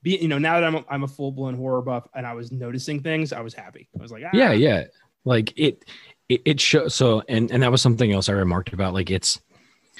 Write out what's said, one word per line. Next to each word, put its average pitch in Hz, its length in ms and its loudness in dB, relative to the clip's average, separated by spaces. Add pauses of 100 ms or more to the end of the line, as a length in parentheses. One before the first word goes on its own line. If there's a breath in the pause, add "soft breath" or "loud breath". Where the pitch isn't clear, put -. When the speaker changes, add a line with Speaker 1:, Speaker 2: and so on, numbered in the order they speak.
Speaker 1:
be, 180 140 0
you 165 100 -2
know, 143 100 0
now 160 180 2
that 170 100 2
I'm 160 100 0
a, 147 140 -6
I'm 139 140 -4
a 135 40 -6
full 139 240 -8
blown 135 240 -8
horror 127 260 -2
buff 123 320 -6
and 123 140 -10
I 120 60 -10
was 120 180 -12
noticing 131 500 -8
things, 156 300 -4
I - 80 -10
was 117 140 -12
happy. - 340 -20 (100)
I - 40 -12
was 113 100 -18
like, 113 140 -18
"Ah." 175 80 -8
Speaker 2:
Yeah, 226 180 6
yeah. 110 320 4 (400 soft breath)
Like, 117 320 2
it, 151 300 0 (420 loud breath)
it, 123 160 2
it 147 160 2
show-, 156 300 2
so, 113 400 2
and, 117 220 2
and 123 120 2
that 123 80 4
was 127 100 4
something 117 300 4
else 98 160 0
I 101 60 0
remarked 92 400 0
about. 92 200 -2
Like, 92 180 -2
it's, - 280 -2 (600 loud breath)